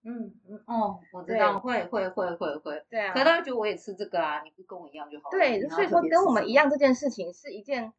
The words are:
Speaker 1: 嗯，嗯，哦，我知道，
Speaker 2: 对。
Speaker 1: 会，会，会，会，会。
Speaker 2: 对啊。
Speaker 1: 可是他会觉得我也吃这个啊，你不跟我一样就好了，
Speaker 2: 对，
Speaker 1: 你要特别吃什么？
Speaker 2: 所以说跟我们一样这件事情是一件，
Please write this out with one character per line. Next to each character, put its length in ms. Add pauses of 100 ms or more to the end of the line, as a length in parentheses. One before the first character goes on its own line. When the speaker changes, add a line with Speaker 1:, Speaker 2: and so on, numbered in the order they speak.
Speaker 1:
嗯， 320 (140)
嗯， 180
哦， 320 (140)
我 100
知 160
道， 220
Speaker 2:
对。 0
Speaker 1:
会， 260
会， 220
会， 280
会， 220
会。 320
Speaker 2:
对 100
啊。 120
Speaker 1:
可 80
是 40
他 140
会 60
觉 60
得 60
我 100
也 100
吃 180
这 120
个 140
啊， 220
你 80
不 120
跟 160
我 100
一 40
样 180
就 100
好 100
了， 80
Speaker 2:
对， 200
Speaker 1:
你 60
要 40
特 80
别 100
吃 20
什 60
么？ 60
Speaker 2:
所 60
以 40
说 0
跟 160
我 60
们 160
一 40
样 180
这 60
件 180
事 160
情 220
是 200
一 100
件， 360